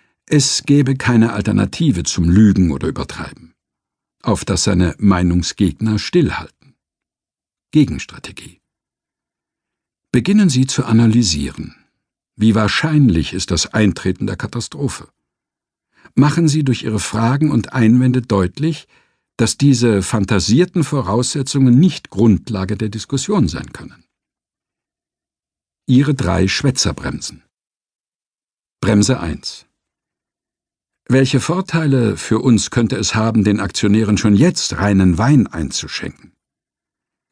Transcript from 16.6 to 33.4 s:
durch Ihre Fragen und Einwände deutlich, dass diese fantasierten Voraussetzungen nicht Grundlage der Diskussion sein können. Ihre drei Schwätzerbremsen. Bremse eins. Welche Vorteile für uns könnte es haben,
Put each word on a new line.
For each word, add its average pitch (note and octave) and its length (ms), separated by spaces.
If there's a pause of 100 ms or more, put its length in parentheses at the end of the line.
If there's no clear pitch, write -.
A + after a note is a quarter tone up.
durch C3 200
Ihre A2 160
Fragen C3 520
und - 220
Einwände B2 480
deutlich, B2 640 (480)
dass - 220
diese A#2+ 440
fantasierten A2+ 840
Voraussetzungen B2+ 920
nicht - 320
Grundlage G2 680
der G#2+ 120
Diskussion C3 600
sein - 240
können. - 320 (1800)
Ihre C3+ 300
drei F2+ 320
Schwätzerbremsen. - 960 (1400)
Bremse G#2 400
eins. - 460 (1400)
Welche C3 340
Vorteile D3+ 760
für A2 240
uns A#2 320
könnte A#2 240
es G#2 180
haben, A2 300